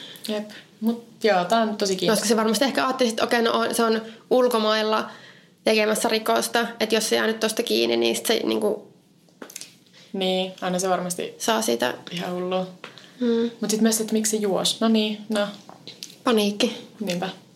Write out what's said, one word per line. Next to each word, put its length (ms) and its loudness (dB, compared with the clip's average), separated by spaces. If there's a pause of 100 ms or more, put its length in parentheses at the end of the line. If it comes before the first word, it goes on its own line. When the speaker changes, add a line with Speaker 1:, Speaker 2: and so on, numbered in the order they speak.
(280)
Speaker 1:
Jep. 220 -6 (320)
Mut 220 -2 (200)
joo, 220 4
tää 160 2
on 160 0
tosi 180 0
kiinnostavaa. 200 2
Speaker 2:
Koska 120 0
se 100 4
varmasti 280 2
ehkä 200 0
ajatteli, 240 2
että 140 -2
okei, 180 2
no 100 2
on, 240 0
se 80 2
on 180 2 (280)
ulkomailla 800 2 (540)
tekemässä 460 2
rikosta, 580 0 (120)
että 160 0
jos 140 0
se 60 2
jää 120 2
nyt 120 -2
tosta 240 -2
kiinni, 340 2
niin 180 2
sit 100 -6
se 180 2
niinku 440 -2 (1300)
Speaker 1:
Niin, 480 -2
aina 180 -2
se 100 -2
varmasti 480 -4
Speaker 2:
saa 240 0
siitä 320 0 (180)
Speaker 1:
ihan 220 -6
hullu. 280 -2 (580)
Speaker 2:
Mm. 320 0 (100)
Speaker 1:
Mut 80 -2
sit 120 0
myös, 200 4
että 120 -2
miksi 180 0
se 60 0
juos. 440 -2
No 60 4
niin, 300 2 (120)
no. 180 0 (760)
Speaker 2:
Paniikki. 640 2 (120)
Speaker 1:
Niinpä. 300 -4 (260)